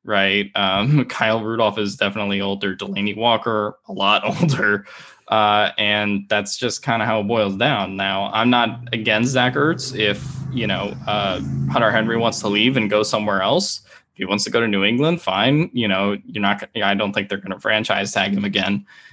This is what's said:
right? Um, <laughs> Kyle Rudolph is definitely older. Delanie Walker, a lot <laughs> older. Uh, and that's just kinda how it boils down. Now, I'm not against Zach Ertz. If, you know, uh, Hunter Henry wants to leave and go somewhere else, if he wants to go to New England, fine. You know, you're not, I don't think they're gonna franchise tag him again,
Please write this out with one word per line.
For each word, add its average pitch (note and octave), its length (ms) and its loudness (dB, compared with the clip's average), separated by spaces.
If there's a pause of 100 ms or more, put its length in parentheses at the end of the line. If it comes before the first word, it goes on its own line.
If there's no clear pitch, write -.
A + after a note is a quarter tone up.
right? G2+ 500 2
Um, G#2 500 2
<laughs> - 40 -4
Kyle A2+ 340 0
Rudolph A2 360 0
is G2+ 180 -2
definitely G2+ 460 -2
older. G2 340 -4
Delanie G2 400 -6
Walker, A2 640 0 (100)
a G2+ 40 -14
lot G2 320 2
<laughs> - 160 -2
older. G#2+ 460 2 (420)
Uh, G#2 500 4
and G#2 500 0
that's G#2 300 -2
just A#2+ 240 -4
kinda A2+ 240 0
how A2 140 2
it G2+ 60 -2
boils G#2 300 0
down. G2+ 400 0
Now, G2 380 -2
I'm A#2 160 4
not A#2+ 300 2 (120)
against A2+ 380 0
Zach B2+ 240 2
Ertz. D3 440 -2
If, G#2 240 0 (300)
you A#2 140 -2
know, G2 280 -2 (120)
uh, G2+ 340 -2 (300)
Hunter A#2 200 4
Henry A2+ 280 0
wants A2+ 220 0
to G#2+ 80 -2
leave A2+ 280 2
and G#2+ 140 2
go G#2+ 120 4
somewhere G#2 380 0
else, C3+ 460 0
if - 320 -20
he F#2 80 -6
wants G2+ 180 0
to - 60 -6
go A#2 100 2
to A2+ 80 2
New G2 160 2
England, D3 380 2
fine. A#2+ 500 2
You A#2 160 0
know, G2+ 380 0
you're G#2 160 -6
not, G2+ 340 0
I G2+ 160 2
don't G2+ 220 -2
think G2 160 -4
they're G2 80 -4
gonna F#2+ 200 -8
franchise G#2 540 0
tag G2+ 220 0
him G2+ 100 -2
again, G2+ 400 -2 (280)